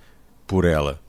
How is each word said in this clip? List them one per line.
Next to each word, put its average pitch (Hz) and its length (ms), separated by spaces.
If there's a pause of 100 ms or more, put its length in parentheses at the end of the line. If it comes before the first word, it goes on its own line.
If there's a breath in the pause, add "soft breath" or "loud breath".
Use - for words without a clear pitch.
(460 soft breath)
por 92 200
ela 76 440